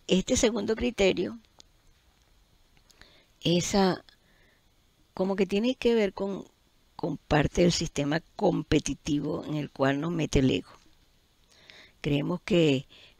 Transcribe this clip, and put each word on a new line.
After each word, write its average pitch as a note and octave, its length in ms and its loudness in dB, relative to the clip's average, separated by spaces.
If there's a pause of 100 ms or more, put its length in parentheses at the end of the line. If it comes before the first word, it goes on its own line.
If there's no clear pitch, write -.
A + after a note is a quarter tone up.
este F#3 280 2
segundo A3 400 0
criterio, G#3+ 640 0 (2000)
esa, F3 640 2 (1120)
como F#3+ 220 -2
que F#3+ 100 0
tiene A3 300 -2
que A#3 200 2
ver G3+ 180 2
con, G3 320 -8 (520)
con - 200 -6
parte D3+ 440 0
del F3 100 4
sistema D#3 500 -2 (140)
competitivo D3+ 1120 -2
en D3+ 100 -6
el C#3+ 160 -6
cual C#3 300 0
nos E3 100 -4
mete D#3 280 0
el C3 120 4
ego. - 200 -4 (1300)
Creemos D3+ 400 -2
que, D#3 460 2 (320)